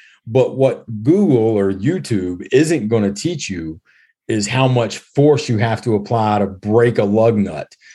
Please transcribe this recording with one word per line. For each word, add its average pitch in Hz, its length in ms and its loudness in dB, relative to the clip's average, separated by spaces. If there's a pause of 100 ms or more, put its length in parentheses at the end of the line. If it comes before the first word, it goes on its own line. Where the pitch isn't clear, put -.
(260)
But 120 300 0
what 131 280 0 (200)
Google 165 320 4 (200)
or 98 160 2
YouTube 98 800 -4
isn't 143 380 2
gonna 107 240 0
teach 160 360 -6
you 82 320 -10 (460)
is 107 220 -4
how 127 180 0
much 123 320 0
force 143 500 2
you 165 100 0
have 220 240 -2
to 117 120 0
apply 104 460 0
to 101 60 0
break 104 520 0
a 107 60 2
lug 110 320 2
nut, 90 360 -4 (220)